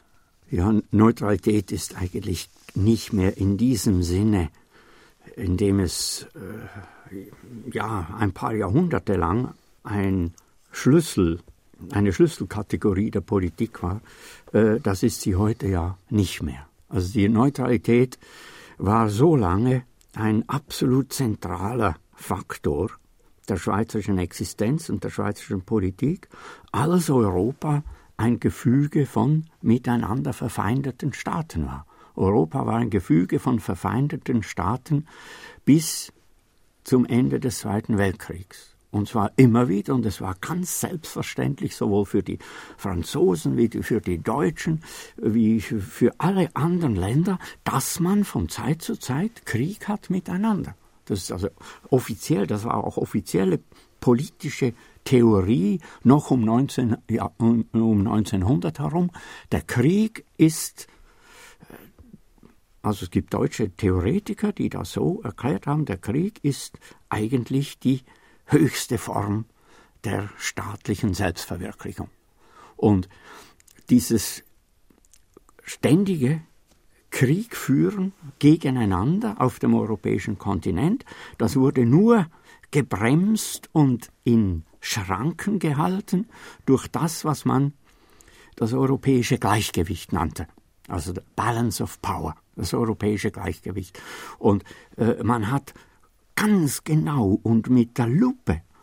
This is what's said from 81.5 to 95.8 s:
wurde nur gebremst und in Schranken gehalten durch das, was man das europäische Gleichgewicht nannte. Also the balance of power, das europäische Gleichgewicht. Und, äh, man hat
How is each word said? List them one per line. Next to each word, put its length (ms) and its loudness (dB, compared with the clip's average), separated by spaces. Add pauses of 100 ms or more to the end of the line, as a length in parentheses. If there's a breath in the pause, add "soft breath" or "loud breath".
wurde 280 4
nur 420 6 (440 soft breath)
gebremst 1040 0
und 380 2 (140)
in 400 4 (160)
Schranken 800 -4
gehalten 680 -2 (380 loud breath)
durch 240 2
das, 380 -4
was 180 -2
man 300 2 (800 soft breath)
das 160 -2
europäische 640 2
Gleichgewicht 800 -2
nannte. 320 -4 (400)
Also 260 -6
the 80 -8 (160)
balance 460 -2
of 180 -8
power, 340 -4 (220)
das 160 -6
europäische 580 -2
Gleichgewicht. 680 -8 (380 loud breath)
Und, 260 2 (320 loud breath)
äh, 260 0
man 280 0
hat 240 -4 (600 soft breath)